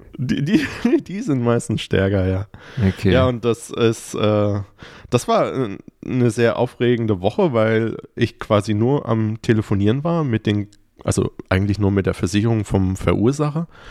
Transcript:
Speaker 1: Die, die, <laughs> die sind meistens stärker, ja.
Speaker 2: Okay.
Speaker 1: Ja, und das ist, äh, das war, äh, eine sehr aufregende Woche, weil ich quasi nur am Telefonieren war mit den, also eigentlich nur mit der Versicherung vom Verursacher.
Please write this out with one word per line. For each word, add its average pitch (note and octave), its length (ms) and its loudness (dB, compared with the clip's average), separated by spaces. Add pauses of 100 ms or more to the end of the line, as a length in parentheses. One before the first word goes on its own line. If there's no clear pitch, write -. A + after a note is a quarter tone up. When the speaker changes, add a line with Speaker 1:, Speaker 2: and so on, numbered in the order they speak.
(180)
Speaker 1:
Die, B2+ 260 -2
die, A3 220 2 (180)
<laughs> C4+ 240 0
die F#3+ 140 -8
sind C#3 220 -2
meistens A#2 380 0
stärker, G2 460 0
ja. F#2+ 200 -2 (400)
Speaker 2:
Okay. F#2+ 260 2
Speaker 1:
Ja, B2+ 140 4
und A#2+ 180 -2
das A#2 240 -2
ist, - 460 0
äh, G#2 440 0 (520)
das B2 160 0
war, E3 260 0
äh, A2 240 -4 (260)
eine A#2+ 280 2
sehr A#2 260 2
aufregende A#2 640 0
Woche, C3+ 320 0
weil A2 440 0 (180)
ich - 240 -2
quasi G#2+ 340 0
nur A#2 340 0
am A2 360 -2
Telefonieren A2 600 2
war E3+ 200 -2
mit A2+ 240 -2
den, G#2 220 0 (340)
also - 280 0 (180)
eigentlich G2+ 280 0
nur G2+ 140 2
mit F#2+ 160 2
der F2+ 80 0
Versicherung G#2 500 0
vom F#2+ 300 0
Verursacher. C#3+ 720 0 (240)